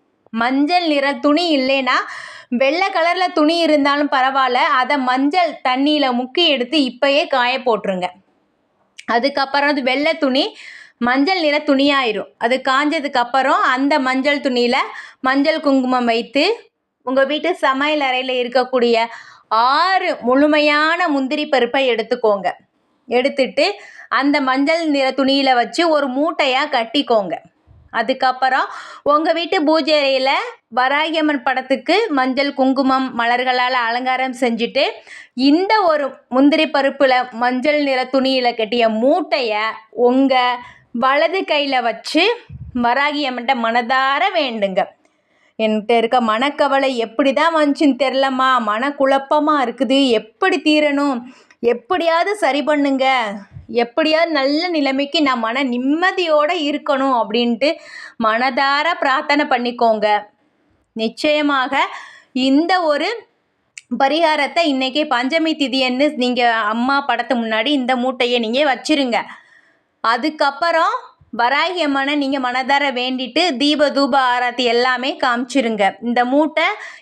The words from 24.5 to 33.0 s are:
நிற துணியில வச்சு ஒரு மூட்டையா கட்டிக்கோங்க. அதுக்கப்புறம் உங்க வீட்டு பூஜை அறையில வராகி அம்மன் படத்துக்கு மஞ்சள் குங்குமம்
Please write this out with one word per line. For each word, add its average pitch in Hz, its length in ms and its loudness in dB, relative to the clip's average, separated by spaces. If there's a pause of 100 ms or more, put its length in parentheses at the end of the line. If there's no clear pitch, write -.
நிற 277 240 2
துணியில 269 420 2
வச்சு 240 360 0
ஒரு 285 180 2
மூட்டையா 285 640 0
கட்டிக்கோங்க. 226 640 0 (580)
அதுக்கப்புறம் 262 760 0 (380)
உங்க 311 300 2
வீட்டு 339 300 -2
பூஜை 311 300 2
அறையில 269 360 2 (380)
வராகி 285 500 0
அம்மன் 302 260 0
படத்துக்கு 269 640 0
மஞ்சள் 277 440 -2
குங்குமம் 262 640 0